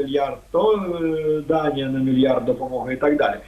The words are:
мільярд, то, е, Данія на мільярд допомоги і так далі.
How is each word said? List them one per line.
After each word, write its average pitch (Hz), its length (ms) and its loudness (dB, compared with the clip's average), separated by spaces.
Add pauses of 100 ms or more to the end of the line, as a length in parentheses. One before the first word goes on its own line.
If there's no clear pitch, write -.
мільярд, 139 340 -2 (120)
то, 202 220 4
е, 160 760 -2
Данія 147 400 0
на 135 100 -2
мільярд 131 460 2
допомоги 127 500 -4
і - 20 -4
так 147 200 2
далі. - 200 0 (120)